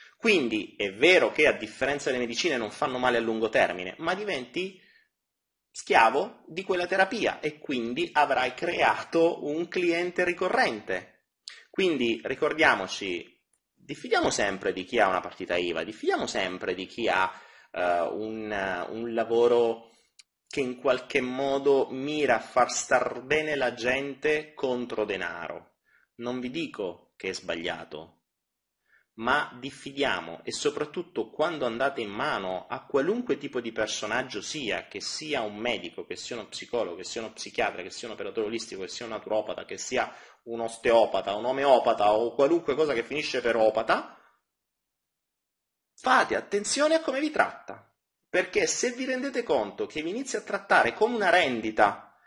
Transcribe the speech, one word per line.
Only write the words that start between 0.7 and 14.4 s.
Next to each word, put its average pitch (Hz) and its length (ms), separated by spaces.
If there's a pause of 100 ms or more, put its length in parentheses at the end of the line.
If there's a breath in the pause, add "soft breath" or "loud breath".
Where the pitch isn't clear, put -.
è 101 160
vero 139 380
che 151 160
a 104 100
differenza 135 540
delle 127 100
medicine 123 360
non 110 120
fanno 127 300
male 123 180
a 117 40
lungo 113 280
termine, 90 480
ma 170 160
diventi 190 640 (920 soft breath)
schiavo 147 760
di 170 180
quella 180 220
terapia 190 540
e 151 180
quindi 123 540
avrai 127 420
creato 165 920
un 160 220
cliente 175 580
ricorrente. 170 1040 (400 loud breath)
Quindi 123 540
ricordiamoci, 123 1160 (320)
diffidiamo 247 560
sempre 98 440